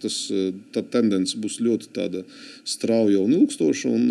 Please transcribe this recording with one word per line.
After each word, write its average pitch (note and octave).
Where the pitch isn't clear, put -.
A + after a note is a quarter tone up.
tas, -
eh, F#2+
tā A2+
tendence G2+
būs G#2+
ļoti A#2
tāda F#2
strauja A2+
un G#2
ilgstoša D#3
un, A#2